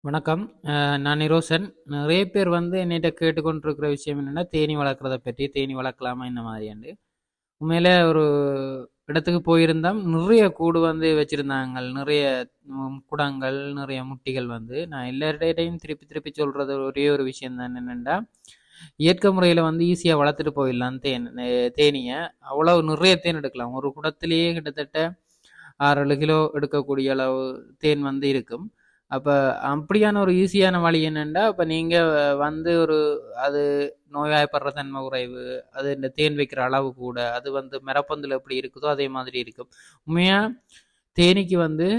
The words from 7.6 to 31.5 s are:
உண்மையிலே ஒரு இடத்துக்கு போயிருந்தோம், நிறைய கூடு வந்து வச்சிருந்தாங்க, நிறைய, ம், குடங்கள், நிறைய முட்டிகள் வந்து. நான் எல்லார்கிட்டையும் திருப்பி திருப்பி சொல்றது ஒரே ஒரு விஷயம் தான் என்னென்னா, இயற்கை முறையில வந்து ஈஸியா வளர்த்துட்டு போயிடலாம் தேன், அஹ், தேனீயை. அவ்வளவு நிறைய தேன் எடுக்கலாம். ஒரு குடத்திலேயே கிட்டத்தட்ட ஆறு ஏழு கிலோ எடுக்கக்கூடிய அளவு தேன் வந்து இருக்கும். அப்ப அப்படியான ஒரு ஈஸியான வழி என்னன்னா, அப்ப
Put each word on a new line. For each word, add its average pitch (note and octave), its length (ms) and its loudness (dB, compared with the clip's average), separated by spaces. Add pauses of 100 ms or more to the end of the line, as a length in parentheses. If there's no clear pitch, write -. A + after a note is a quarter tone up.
உண்மையிலே E3+ 320 4 (100)
ஒரு D#3+ 200 4 (840)
இடத்துக்கு E3 360 0
போயிருந்தோம், E3 640 4
நிறைய F3+ 440 4
கூடு E3 300 0
வந்து D#3+ 360 2
வச்சிருந்தாங்க, C3+ 760 -2
நிறைய, C#3+ 320 0 (480)
ம், C3+ 260 -8 (100)
குடங்கள், C#3 520 -4 (140)
நிறைய C3+ 300 -8
முட்டிகள் C3 440 -6
வந்து. A#2 300 -10 (100)
நான் C3 220 -8
எல்லார்கிட்டையும் D#3+ 680 -2
திருப்பி D3+ 280 -12
திருப்பி D3 280 -10
சொல்றது C#3 460 -2
ஒரே C3+ 300 -2
ஒரு C#3+ 140 2
விஷயம் C3 340 -8
தான் B2 200 -8
என்னென்னா, B2 380 -4 (840)
இயற்கை F3+ 340 4
முறையில F3 300 4
வந்து E3 240 2
ஈஸியா F3 300 2
வளர்த்துட்டு D3 400 0
போயிடலாம் B2+ 440 -2
தேன், B2 280 -4 (100)
அஹ், B2 360 0
தேனீயை. C#3+ 460 2 (200)
அவ்வளவு D#3+ 440 4
நிறைய D#3+ 320 4
தேன் E3+ 200 -2
எடுக்கலாம். B2+ 380 -6
ஒரு C3+ 200 -6
குடத்திலேயே E3 600 -2
கிட்டத்தட்ட D3+ 440 -8 (840)
ஆறு C#3+ 200 4
ஏழு C#3+ 180 2
கிலோ D#3 200 2 (160)
எடுக்கக்கூடிய C#3 560 -2
அளவு C3 340 0 (360)
தேன் D3 220 2
வந்து C#3 280 -2
இருக்கும். C3+ 360 -4 (460)
அப்ப C3+ 180 -2 (340)
அப்படியான G3 560 2
ஒரு F#3+ 160 4
ஈஸியான F#3 440 4
வழி E3 220 2
என்னன்னா, D#3 420 0
அப்ப F3+ 220 2